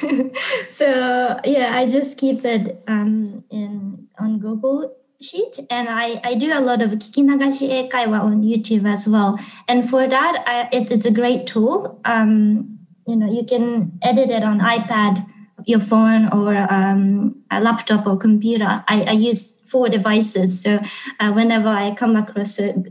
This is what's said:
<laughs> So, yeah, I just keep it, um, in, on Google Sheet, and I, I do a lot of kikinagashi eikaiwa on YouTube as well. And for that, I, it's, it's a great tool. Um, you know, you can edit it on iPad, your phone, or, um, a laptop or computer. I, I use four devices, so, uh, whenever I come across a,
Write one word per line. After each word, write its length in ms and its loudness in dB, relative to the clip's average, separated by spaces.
<laughs> 300 -2
So, 760 0
yeah, 300 0
I 120 0
just 300 -2
keep 280 -2
it, 420 -2
um, 600 -2
in, 580 -10
on 200 -2
Google 560 -4
Sheet, 380 -8
and 180 -4
I, 360 -4
I 120 -4
do 160 0
a 100 0
lot 200 2
of 100 0
kikinagashi 760 0
eikaiwa 520 -2
on 220 2
YouTube 480 2
as 160 -2
well. 320 4
And 200 2
for 200 2
that, 400 2
I, 280 -2
it's, 160 0
it's 140 2
a 80 4
great 340 0
tool. 580 -2
Um, 720 2
you 80 0
know, 160 0
you 140 -2
can 560 -2
edit 300 2
it 120 0
on 160 2
iPad, 680 0
your 140 2
phone, 540 4
or, 220 2
um, 800 2
a 100 -2
laptop 460 0
or 100 2
computer. 720 2
I, 200 2
I 40 0
use 540 0
four 240 2
devices, 720 0
so, 160 2
uh, 120 0
whenever 380 2
I 240 -2
come 220 0
across 440 -4
a, 140 -2